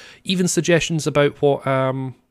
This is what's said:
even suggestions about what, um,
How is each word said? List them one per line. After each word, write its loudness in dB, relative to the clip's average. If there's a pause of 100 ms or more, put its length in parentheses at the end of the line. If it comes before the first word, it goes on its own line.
(240)
even 0
suggestions 0
about 0
what, 2
um, -2 (140)